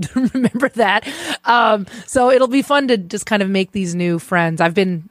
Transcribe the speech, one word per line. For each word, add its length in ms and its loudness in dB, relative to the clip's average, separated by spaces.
<laughs> 80 -14
remember 540 0
that. 380 0
Um, 400 2
so 240 2
it'll 160 4
be 160 2
fun 240 0
to 100 2
just 300 -8
kind 160 0
of 80 -2
make 220 -2
these 200 -4
new 240 0
friends. 420 -2
I've 140 2
been 360 -2